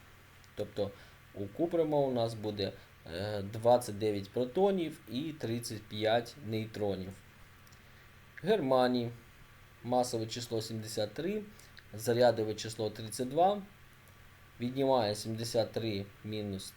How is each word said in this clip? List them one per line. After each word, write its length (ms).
Тобто 360
у 120
куприма 520
у 140
нас 220
буде, 380
е, 360
двадцять 560
дев'ять 320
протонів 720
і 200
тридцять 500
п'ять 540
нейтронів. 640
Германії. 680
Масове 420
число 360
сімдесят 520
три, 280
зарядове 600
число 360
тридцять 380
два. 340
Віднімає 540
сімдесят 580
три 340
мінус 520